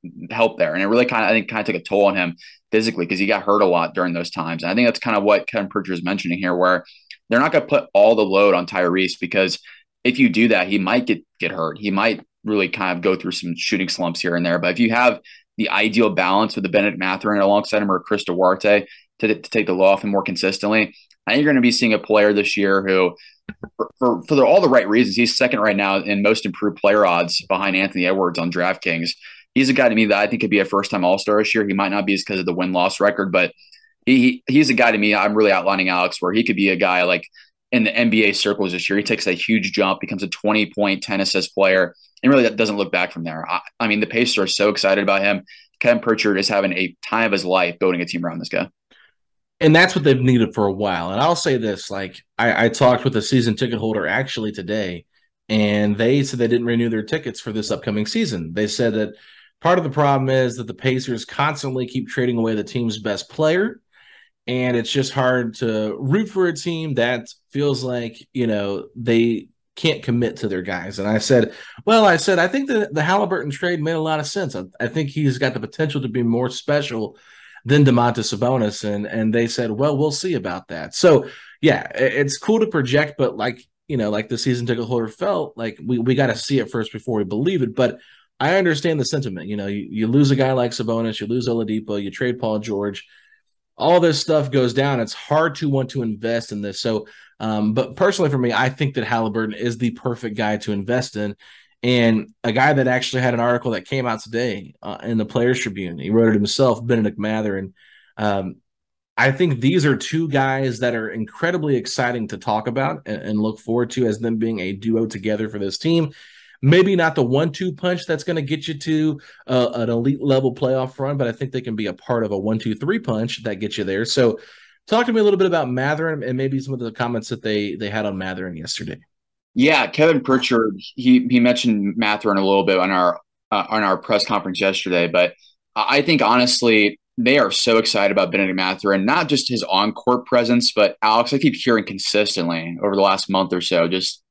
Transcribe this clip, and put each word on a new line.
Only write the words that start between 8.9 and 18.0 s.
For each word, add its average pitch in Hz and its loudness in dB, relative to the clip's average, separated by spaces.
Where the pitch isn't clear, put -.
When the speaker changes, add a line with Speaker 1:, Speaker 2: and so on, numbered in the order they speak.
Speaker 1:
because 92 0
if 127 0
you 127 6
do 110 2
that, 92 2
he 101 0
might 113 0
get, - -2
get 82 -4
hurt. 80 -6
He 104 -4
might 101 -2
really 101 0
kind 90 -4
of 87 -10
go 95 2
through 92 -6
some 87 -6
shooting 92 -4
slumps 87 -4
here 87 -2
and 87 -2
there. 87 0
But 90 -2
if 107 -4
you 117 2
have 120 2
the 110 -2
ideal 107 2
balance 95 0
with 98 -6
the 92 -2
Bennedict 98 0
Mathurin 95 -2
alongside 101 2
him 98 -2
or 92 0
Chris 101 -4